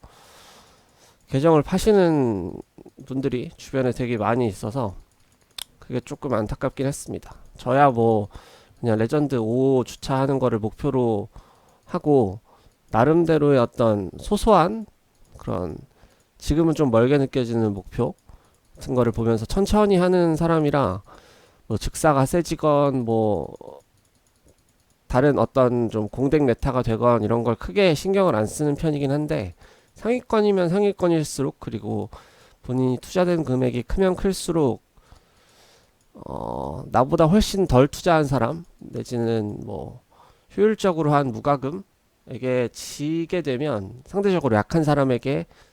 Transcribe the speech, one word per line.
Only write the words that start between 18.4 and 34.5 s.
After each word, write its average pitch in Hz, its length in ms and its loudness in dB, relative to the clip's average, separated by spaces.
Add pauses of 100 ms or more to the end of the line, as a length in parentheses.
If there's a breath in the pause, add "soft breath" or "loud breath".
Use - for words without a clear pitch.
같은 135 160 -6
거를 117 160 2
보면서 113 340 0
천천히 202 520 2
하는 180 400 2
사람이라 147 640 0 (640 soft breath)
뭐 110 100 -4
즉사가 139 480 2
세지건 143 800 0
뭐 110 500 -2 (1500)
다른 131 300 2
어떤 120 520 2
좀 107 180 -4
공백 143 360 0
메타가 127 380 0
되건 113 420 2
이런 117 200 0
걸 117 120 0
크게 185 380 2
신경을 185 420 0
안 107 100 0
쓰는 147 300 -2
편이긴 143 360 -2
한데 147 420 -4 (420 soft breath)
상위권이면 208 760 0
상위권일수록 170 920 0
그리고 107 500 -8 (520 loud breath)
본인이 127 380 -2
투자된 175 440 0
금액이 127 400 -2
크면 185 320 0
클수록 160 640 -2 (1300 soft breath)